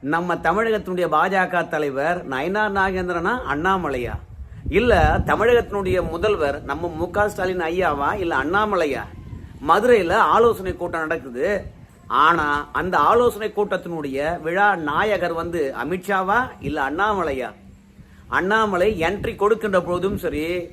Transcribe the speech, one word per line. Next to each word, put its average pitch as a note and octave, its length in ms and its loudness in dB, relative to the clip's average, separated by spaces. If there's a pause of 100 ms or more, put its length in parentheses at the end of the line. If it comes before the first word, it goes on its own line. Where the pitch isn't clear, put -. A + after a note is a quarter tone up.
(140)
நம்ம E3+ 220 0 (120)
தமிழகத்தினுடைய F#3 640 0
பாஜக F3+ 480 2 (100)
தலைவர் D3+ 460 -2 (140)
நயினார் G3 440 -2
நாகேந்திரனா F#3 580 0 (200)
அண்ணாமலையா? D3 600 -2 (680)
இல்ல A#3+ 120 2 (380)
தமிழகத்தினுடைய G3 680 2 (140)
முதல்வர் E3 460 0 (120)
நம்ம E3 300 -4
மு E3+ 160 -2
க G#3 140 4
ஸ்டாலின் F#3 400 -2
ஐயாவா D#3+ 420 0 (120)
இல்ல E3 200 -2
அண்ணாமலையா? E3+ 600 0 (680)
மதுரையில G3+ 440 6 (220)
ஆலோசனை F#3+ 400 2
கூட்டம் E3+ 300 -4
நடக்குது. D3 420 -4 (760)
ஆனா D#3+ 220 4 (340)
அந்த F3+ 140 -2 (140)
ஆலோசனை A3 480 2
கூட்டத்தினுடைய E3 880 -4
விழா F#3+ 240 2 (220)
நாயகர் F3+ 500 0
வந்து E3+ 220 -2 (200)
அமித்ஷாவா F#3+ 560 0 (300)
இல்ல D3+ 100 -4 (120)
அண்ணாமலையா? D#3+ 600 -2 (880)
அண்ணாமலை G3+ 520 2 (180)
என்ட்ரி G3 260 -6
கொடுக்கின்ற G3+ 440 2 (120)
போதும் F3 260 -2
சரி D3+ 300 -4 (260)